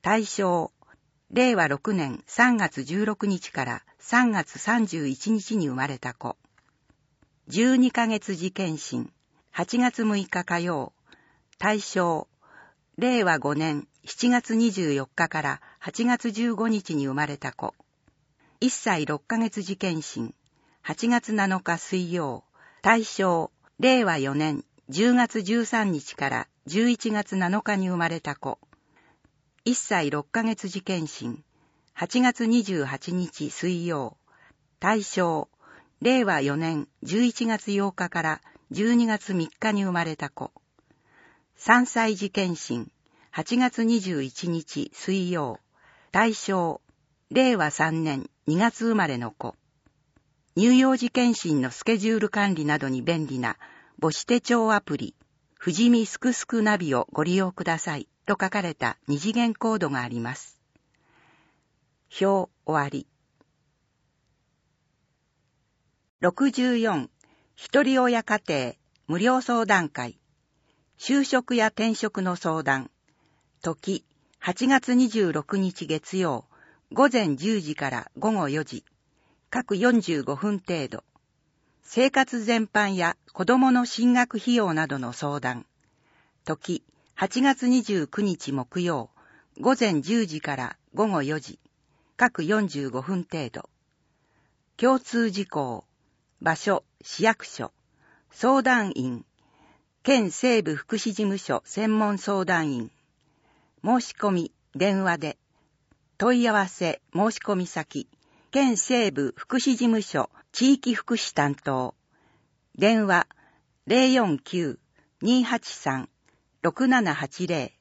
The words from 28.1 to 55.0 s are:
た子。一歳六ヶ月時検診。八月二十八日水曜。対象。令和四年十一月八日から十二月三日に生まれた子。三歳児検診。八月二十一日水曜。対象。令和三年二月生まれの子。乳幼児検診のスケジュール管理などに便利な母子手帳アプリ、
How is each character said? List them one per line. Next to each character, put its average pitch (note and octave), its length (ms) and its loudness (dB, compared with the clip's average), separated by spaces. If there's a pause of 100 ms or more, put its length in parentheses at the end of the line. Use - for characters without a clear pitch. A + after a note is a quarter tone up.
た D3 160 -8
子。 - 240 -8 (1040)
一 A#3+ 120 0
歳 E3+ 340 -2
六 D3 200 -4
ヶ A3+ 140 -2
月 A3 240 -4
時 F#3 140 -8
検 E3+ 280 -4
診。 - 320 -10 (520)
八 - 260 -2
月 A#3+ 280 2
二 A#3 140 4
十 F#3 220 -2
八 C3+ 300 -6
日 E3 360 -6
水 E3+ 360 -4
曜。 C#3+ 320 -6 (640)
対 G#3 220 2
象。 E3+ 440 -2 (540)
令 B3 240 4
和 E3 160 2
四 C#3+ 160 0
年 D#3+ 320 -2 (120)
十 G3+ 220 0
一 A#3 220 0
月 G#3+ 340 -2
八 G3 140 0
日 F3 160 -4
か E3+ 120 -2
ら D#3+ 200 -2 (300)
十 A3+ 220 2
二 A#3+ 140 4
月 G#3+ 260 -2
三 E3 140 0
日 - 240 -2
に G3+ 140 0
生 F3+ 80 -2
ま E3+ 100 0
れ D#3+ 140 -6
た C#3+ 120 -8
子。 - 220 -12 (1040)
三 B3 300 4
歳 A3 320 0
児 G3 120 -4
検 F3+ 300 -2
診。 - 320 -8 (400)
八 D#3 240 -4
月 B3 300 2
二 A3+ 160 2
十 F3+ 200 -4
一 C3+ 280 -6
日 E3 440 -6
水 F#3 380 -2
曜。 C#3+ 300 -4 (500)
対 A3 220 2
象。 F3+ 480 -2 (500)
令 B3+ 240 4
和 D#3 140 2
三 D#3+ 340 0
年 C#3+ 240 -2 (200)
二 D#3 100 2
月 A3+ 280 0
生 A3+ 100 2
ま F#3+ 100 2
れ C3 140 -4
の A#2 100 -6
子。 - 260 -12 (1000)
乳 A#3+ 240 6
幼 C4 180 4
児 A#3+ 140 -2
検 A#3+ 280 2
診 D3+ 220 0
の B2+ 80 -2
ス - 160 -12
ケ A3 140 2
ジ G#3+ 100 0
ュ A3+ 60 2
ー G#3+ 40 0
ル G#3 100 0
管 G3+ 260 0
理 D#3 100 -4
な D3+ 140 2
ど C#3 100 -4
に C3 140 -4
便 D#3 240 -2
利 C3 100 -6
な B2 220 -4 (420)
母 D#3 100 2
子 - 140 -8
手 A#3+ 160 2
帳 A3+ 320 2
ア G3+ 80 2
プ C#3+ 160 -6
リ、 A#2 160 -8 (500)